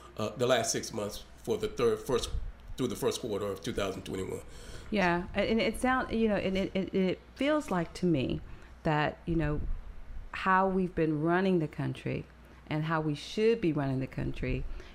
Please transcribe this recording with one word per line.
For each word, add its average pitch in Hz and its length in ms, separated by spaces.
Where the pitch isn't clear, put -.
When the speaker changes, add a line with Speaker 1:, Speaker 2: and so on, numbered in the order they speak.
Speaker 1:
uh, 107 180
the 120 100
last 123 260
six 110 200
months 104 320
for 113 140
the 101 120
third, 113 320
first, - 280
through 127 120
the 101 80
first - 260
quarter 104 240
of 98 160
two - 100
thousand 98 300
twenty-one. - 380
Speaker 2:
Yeah, 175 300
a-, 202 120
and 226 120
it 214 200
sound-, 254 320
you 226 160
know, 208 60
and 190 240
it, 196 160
it, 190 200
it 185 260
feels 294 340
like 175 240
to - 120
me 156 340
that, 151 420
you 165 120
know, 147 240
how 190 340
we've 185 300
been 156 260
running 180 380
the 151 80
country 135 560
and 156 160
how 160 160
we 156 140
should 226 460
be 170 120
running 139 280
the 131 80
country 131 560